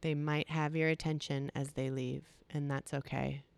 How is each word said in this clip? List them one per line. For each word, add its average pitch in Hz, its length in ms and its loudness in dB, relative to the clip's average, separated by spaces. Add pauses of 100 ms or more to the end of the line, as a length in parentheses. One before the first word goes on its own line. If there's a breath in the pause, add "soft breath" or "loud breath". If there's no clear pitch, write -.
They 160 140 2
might 151 340 2
have 156 260 2
your 160 140 6
attention 151 640 0
as 139 160 -2
they 131 180 -2
leave, 135 340 -2 (260)
and 147 200 -2
that's 139 240 -2
okay. 135 480 -2 (160)